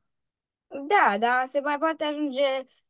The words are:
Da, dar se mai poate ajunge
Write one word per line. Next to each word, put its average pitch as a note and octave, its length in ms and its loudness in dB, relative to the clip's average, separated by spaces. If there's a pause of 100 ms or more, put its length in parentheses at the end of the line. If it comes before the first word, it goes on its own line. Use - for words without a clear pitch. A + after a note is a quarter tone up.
(680)
Da, C#4 500 2
dar A#3+ 280 2
se C#4+ 140 -2
mai C#4+ 180 -2
poate D#4 260 -2
ajunge D4 380 -2 (480)